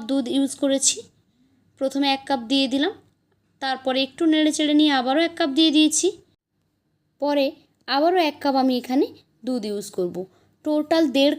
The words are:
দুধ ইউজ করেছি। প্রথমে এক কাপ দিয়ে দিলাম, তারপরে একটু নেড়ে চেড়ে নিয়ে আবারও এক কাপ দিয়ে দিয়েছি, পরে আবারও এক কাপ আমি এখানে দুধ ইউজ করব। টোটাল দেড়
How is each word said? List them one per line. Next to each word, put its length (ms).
দুধ 160
ইউজ 160
করেছি। 360
প্রথমে 360
এক 140
কাপ 120
দিয়ে 220
দিলাম, 200
তারপরে 460
একটু 240
নেড়ে 260
চেড়ে 220
নিয়ে 200
আবারও 280
এক 120
কাপ 180
দিয়ে 180
দিয়েছি, 320
পরে 240
আবারও 240
এক 140
কাপ 200
আমি 180
এখানে 240
দুধ 220
ইউজ 180
করব। 180
টোটাল 380
দেড় 220